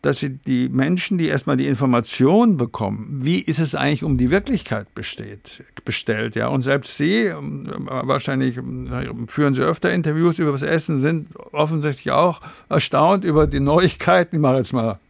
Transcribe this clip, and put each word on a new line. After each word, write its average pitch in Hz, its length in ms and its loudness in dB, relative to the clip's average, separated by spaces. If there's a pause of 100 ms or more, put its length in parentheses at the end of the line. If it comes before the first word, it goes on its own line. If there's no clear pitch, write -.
dass 143 160 0
sie 147 100 -4
die 127 400 -2
Menschen, 160 480 0
die 165 80 0
erstmal 143 320 0
die 135 80 0
Information 139 880 4
bekommen, 110 680 -4
wie 170 160 0
ist 160 180 -2
es 156 160 0
eigentlich 143 300 0
um 147 160 0
die 123 100 2
Wirklichkeit 175 640 -2
besteht, - 680 -14 (200)
bestellt, 110 520 -4
ja. 113 140 -2
Und 135 120 0
selbst 139 360 -2
Sie, 190 260 2
ähm, 147 440 -6 (220)
wahrscheinlich, 131 680 -2
ähm, 127 680 -8
führen 143 280 0
Sie 131 80 0
öfter 170 280 0
Interviews 165 460 0
über 156 140 0
das 139 100 -2
Essen, 156 380 0
sind 151 300 0 (220)
offensichtlich 147 600 0
auch 160 300 2 (280)
erstaunt 170 560 2
über 151 220 4
die 143 120 -2
Neuigkeiten, 175 800 4
ich 151 40 2
mache 135 160 4
jetzt 127 140 0
mal 113 280 -2 (100)